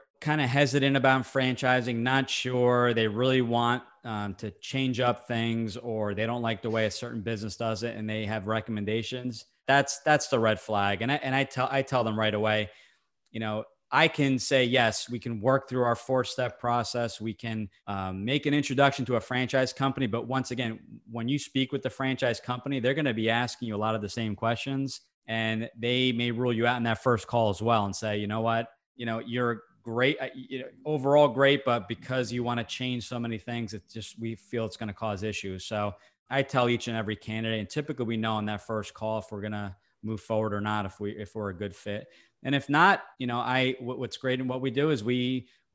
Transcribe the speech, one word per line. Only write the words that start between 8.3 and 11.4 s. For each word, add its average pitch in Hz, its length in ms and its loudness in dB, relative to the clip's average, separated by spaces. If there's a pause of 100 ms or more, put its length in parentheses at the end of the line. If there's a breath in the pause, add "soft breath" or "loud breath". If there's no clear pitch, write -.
recommendations, 110 960 -4 (220)
that's, 139 320 4
that's 151 260 4
the 127 140 2
red 110 180 4
flag. 101 440 0
And 123 100 0
I, 147 40 2
and 135 200 -2
I 135 80 2